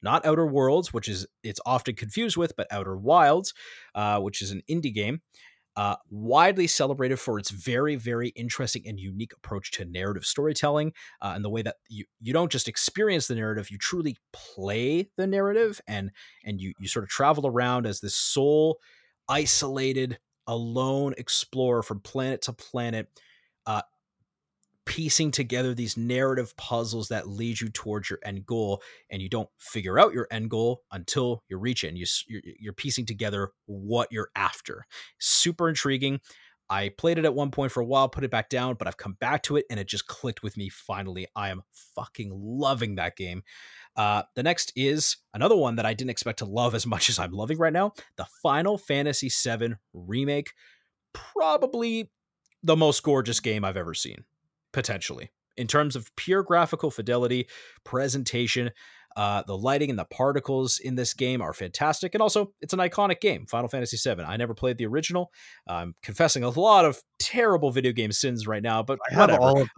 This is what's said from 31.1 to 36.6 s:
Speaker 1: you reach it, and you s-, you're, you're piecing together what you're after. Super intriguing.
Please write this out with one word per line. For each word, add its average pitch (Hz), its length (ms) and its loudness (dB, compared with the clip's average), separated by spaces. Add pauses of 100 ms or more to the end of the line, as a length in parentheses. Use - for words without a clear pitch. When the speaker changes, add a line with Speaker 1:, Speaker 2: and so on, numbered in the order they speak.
Speaker 1:
you 95 80 -8
reach 117 260 -4
it, 82 40 -6
and 82 100 -10
you 90 60 -10
s-, - 240 -4
you're, 110 160 -12 (160)
you're 107 120 -12
piecing 131 320 -6
together 101 460 -4 (160)
what 104 460 -2
you're 107 240 -6
after. - 500 -4 (320)
Super - 520 2
intriguing. 135 500 0 (500)